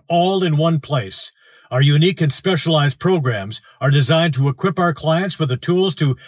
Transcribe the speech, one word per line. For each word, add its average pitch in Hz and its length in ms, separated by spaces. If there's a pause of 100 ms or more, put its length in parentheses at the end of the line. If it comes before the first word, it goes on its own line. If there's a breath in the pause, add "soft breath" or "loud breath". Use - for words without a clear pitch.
all 185 340
in 160 140
one 160 240
place. 110 500 (380 soft breath)
Our 127 120
unique 147 380
and 151 140
specialized 156 680
programs 123 640 (180 soft breath)
are 135 100
designed 151 440
to 135 160
equip 156 280
our 175 160
clients 165 460
with 156 80
the 127 80
tools 180 400
to 139 220 (100)